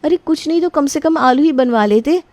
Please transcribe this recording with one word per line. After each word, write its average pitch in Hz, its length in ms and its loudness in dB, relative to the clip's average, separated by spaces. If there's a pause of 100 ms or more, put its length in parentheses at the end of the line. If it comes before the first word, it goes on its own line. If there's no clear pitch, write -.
अरे, 311 120 0
कुछ - 320 -4
नहीं 330 120 0
तो 349 80 -2
कम 302 180 -2
से 294 140 -4
कम 320 180 0
आलू 254 240 2
ही 311 100 2
बनवा 240 340 0
लेते, 226 360 0 (100)